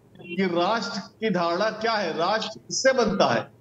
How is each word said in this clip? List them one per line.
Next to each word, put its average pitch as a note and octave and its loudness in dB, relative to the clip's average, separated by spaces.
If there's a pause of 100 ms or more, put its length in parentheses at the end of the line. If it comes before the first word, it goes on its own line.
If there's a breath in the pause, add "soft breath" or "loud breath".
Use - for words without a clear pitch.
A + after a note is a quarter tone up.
(220)
कि - -4
राष्ट्र F#3+ 0
की - -6
धारणा F3 0
क्या A3+ -2
है? F3+ -2
राष्ट्र G3 -2
किससे - 0
बनता F#3 4
है? A2 0 (200)